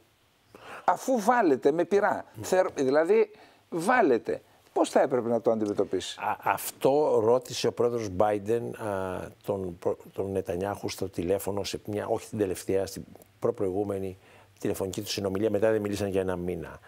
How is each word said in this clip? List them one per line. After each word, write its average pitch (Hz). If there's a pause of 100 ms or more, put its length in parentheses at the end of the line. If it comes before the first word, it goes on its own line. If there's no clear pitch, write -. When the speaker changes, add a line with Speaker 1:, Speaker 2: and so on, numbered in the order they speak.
(840)
Speaker 1:
Αφού 262
βάλετε 185
με 170
πειρά, 180 (100)
Speaker 2:
Ναι. 110
Speaker 1:
θερ-, 185
δηλαδή 160 (380)
βάλετε, 170 (320)
πώς 320
θα 226
έπρεπε 123
να 117
το 117
αντιμετωπίσει; 104
Speaker 2:
Α, 107
αυτό 131
ρώτησε 123
ο 110
πρόεδρος 117
Biden, 107 (160)
α, 95 (260)
τον 95
προ-, 104 (160)
τον 98
Νετανιάχου 98
στο 95
τηλέφωνο, 98
σε 90
μια, 104
όχι 110
την 117
τελευταία, 95
στην 85 (360)
προπροηγούμενη 98 (420)
τηλεφωνική 98
του 104
συνομιλία. 98
Μετά 104
δεν 110
μιλήσαν 104
για 95
ένα 92
μήνα. 87